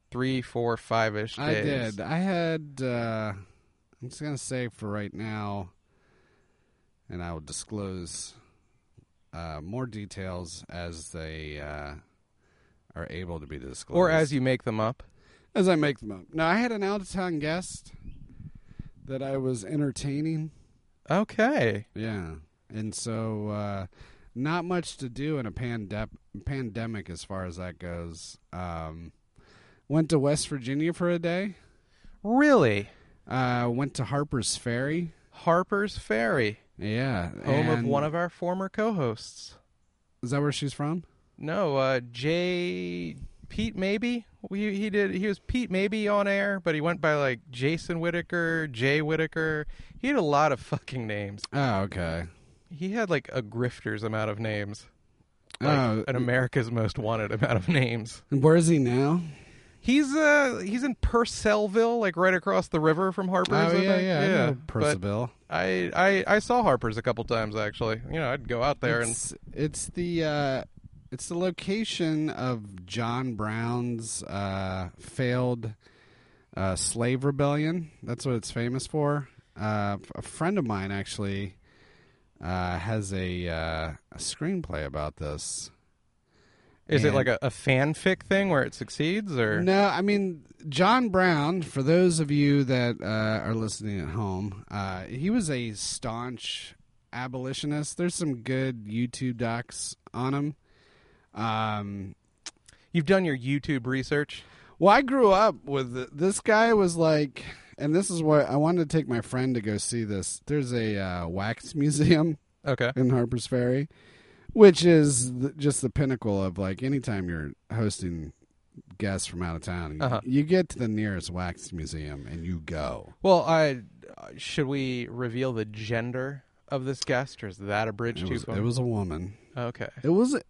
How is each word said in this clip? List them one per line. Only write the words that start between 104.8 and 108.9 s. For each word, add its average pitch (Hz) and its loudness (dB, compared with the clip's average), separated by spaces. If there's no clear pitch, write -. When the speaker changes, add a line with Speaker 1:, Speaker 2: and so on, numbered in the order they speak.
Speaker 2:
I 277 6
grew 254 6
up 190 4
with 135 -2
th-, 127 -6
this 175 0
guy 220 6
was 185 4
like, 156 2
and 147 0
this 196 2
is 170 -2
what, 151 6
I 139 0
wanted 160 4
to 160 2